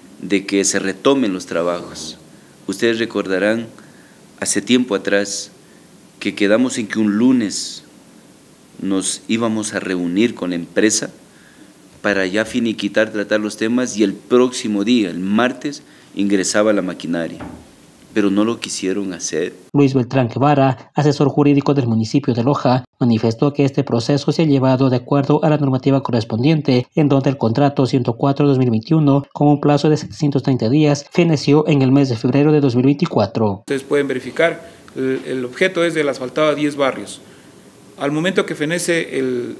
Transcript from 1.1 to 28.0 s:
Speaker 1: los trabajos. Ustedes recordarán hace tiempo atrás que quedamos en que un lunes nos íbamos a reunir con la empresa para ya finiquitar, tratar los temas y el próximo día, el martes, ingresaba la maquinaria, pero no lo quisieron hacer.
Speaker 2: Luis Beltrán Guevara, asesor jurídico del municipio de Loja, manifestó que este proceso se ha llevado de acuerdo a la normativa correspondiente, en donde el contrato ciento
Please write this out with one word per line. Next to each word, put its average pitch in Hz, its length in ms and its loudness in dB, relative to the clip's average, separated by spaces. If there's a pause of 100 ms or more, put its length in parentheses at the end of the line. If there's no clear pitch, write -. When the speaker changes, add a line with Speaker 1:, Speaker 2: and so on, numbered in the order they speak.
Speaker 1:
los 90 140 -8
trabajos. 87 720 -6 (500)
Ustedes 113 300 -2
recordarán 107 680 -2 (720)
hace 101 220 -4
tiempo 123 340 2
atrás 101 560 -4 (680)
que 101 140 -6
quedamos 117 440 0
en 113 80 -4
que 101 140 -4
un 104 160 2
lunes 120 680 0 (960)
nos 95 480 -4
íbamos 110 440 -2
a 101 80 -4
reunir 92 540 0
con 90 160 -6
la 87 60 -4
empresa 98 540 -2 (920)
para 98 240 0
ya 104 180 -2
finiquitar, 110 680 -2
tratar 107 300 -2
los 104 160 -6
temas 113 400 -2
y 107 80 2
el 98 80 2
próximo 120 720 0
día, 110 260 2
el 85 80 -8
martes, 120 640 -2 (320)
ingresaba 101 600 2
la 98 80 0
maquinaria, 85 560 -6 (720)
pero 101 180 2
no 104 140 2
lo 110 160 -2
quisieron 95 540 -6
hacer. 82 400 -6 (180)
Speaker 2:
Luis 139 220 4
Beltrán 123 340 0
Guevara, 135 680 0
asesor 143 340 2
jurídico 143 460 2
del 135 120 0
municipio 117 480 0
de 113 100 -2
Loja, 127 400 2 (140)
manifestó 117 560 2
que 143 100 2
este 139 180 0
proceso 139 480 0
se 170 120 2
ha 160 40 2
llevado 131 440 2
de 123 60 2
acuerdo 143 460 2
a 156 60 2
la 151 80 2
normativa 135 460 2
correspondiente, 123 920 0
en 151 140 4
donde 139 220 2
el 131 80 -2
contrato 135 480 2
ciento 123 280 0